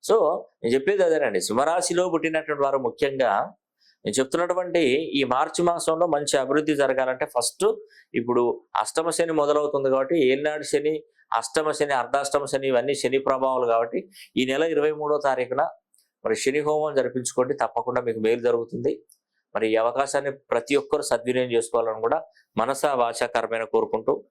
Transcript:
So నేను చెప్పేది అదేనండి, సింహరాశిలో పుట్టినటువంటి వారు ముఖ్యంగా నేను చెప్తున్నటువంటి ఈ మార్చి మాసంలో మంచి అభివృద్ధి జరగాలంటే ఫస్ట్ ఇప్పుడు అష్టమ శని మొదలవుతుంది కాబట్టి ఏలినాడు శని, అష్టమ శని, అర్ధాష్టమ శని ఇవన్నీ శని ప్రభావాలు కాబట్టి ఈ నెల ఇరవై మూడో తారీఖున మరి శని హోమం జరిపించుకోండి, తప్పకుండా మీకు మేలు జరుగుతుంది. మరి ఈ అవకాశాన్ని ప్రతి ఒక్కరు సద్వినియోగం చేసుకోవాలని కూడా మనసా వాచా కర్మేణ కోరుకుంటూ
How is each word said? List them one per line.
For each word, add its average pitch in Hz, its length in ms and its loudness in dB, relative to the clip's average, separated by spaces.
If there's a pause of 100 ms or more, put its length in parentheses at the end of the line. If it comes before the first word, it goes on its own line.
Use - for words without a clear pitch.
So 202 80 4 (440)
నేను 117 140 -2
చెప్పేది 185 320 2
అదేనండి, 139 420 2
సింహరాశిలో 175 560 0 (100)
పుట్టినటువంటి 156 520 -2
వారు 135 200 0
ముఖ్యంగా 135 440 0 (720)
నేను 104 140 -4
చెప్తున్నటువంటి 175 640 0 (360)
ఈ - 20 2 (140)
మార్చి 156 340 0
మాసంలో 170 460 0
మంచి 147 280 0
అభివృద్ధి 147 380 0
జరగాలంటే 131 540 0
ఫస్ట్ 123 300 -2 (540)
ఇప్పుడు 120 240 2 (400)
అష్టమ 160 340 -2
శని 165 240 0
మొదలవుతుంది 147 540 2
కాబట్టి 135 220 0 (140)
ఏలినాడు 151 420 -2
శని, 151 220 0 (440)
అష్టమ 156 400 0
శని, 143 220 0
అర్ధాష్టమ 139 500 -2
శని 135 220 -2
ఇవన్నీ 127 300 0
శని 131 160 0 (100)
ప్రభావాలు 131 440 0
కాబట్టి 117 280 0 (400)
ఈ 127 100 2
నెల 143 140 2 (100)
ఇరవై 151 260 2
మూడో 151 160 0 (120)
తారీఖున 127 340 0 (640)
మరి 107 180 0
శని 139 240 0
హోమం 151 320 0
జరిపించుకోండి, 123 640 -2
తప్పకుండా 120 440 -4
మీకు 113 200 -4
మేలు 117 220 2
జరుగుతుంది. 120 440 -2 (640)
మరి 110 180 0
ఈ - 20 2 (100)
అవకాశాన్ని 139 480 0 (200)
ప్రతి 120 300 0
ఒక్కరు 147 280 -2
సద్వినియోగం 127 460 0
చేసుకోవాలని 113 500 0
కూడా 147 120 2 (420)
మనసా 135 320 0 (100)
వాచా 117 320 0
కర్మేణ 113 300 0 (100)
కోరుకుంటూ 110 380 2 (180)